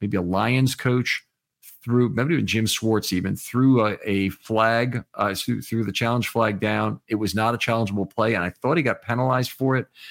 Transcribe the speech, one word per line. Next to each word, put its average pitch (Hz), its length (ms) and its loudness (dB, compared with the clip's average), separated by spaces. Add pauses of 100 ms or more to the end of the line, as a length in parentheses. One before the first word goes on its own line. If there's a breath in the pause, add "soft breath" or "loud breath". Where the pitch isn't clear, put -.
maybe 101 160 -2
a 92 40 0
Lions 117 540 0
coach, - 500 -2 (580)
threw, 120 260 2
maybe 135 240 0
even 117 120 0
Jim 107 200 0
Schwartz 107 480 0
even, 95 240 -2
threw 127 480 4
a, 107 180 -2
a 98 260 0
flag, 113 760 0 (100)
uh, 104 200 -2
threw, 120 280 -4
threw 113 240 -4
the 98 60 -4
challenge 117 360 -2
flag 107 320 0
down. 107 480 0
It 113 80 -2
was 104 180 -2
not 110 220 0
a - 20 -2
challengeable 104 520 -2
play, 113 240 0
and 92 100 0
I 87 60 -2
thought 135 280 -2
he 160 60 2
got 113 180 -2
penalized 127 500 0
for 131 260 0
it. 123 100 -4 (240 loud breath)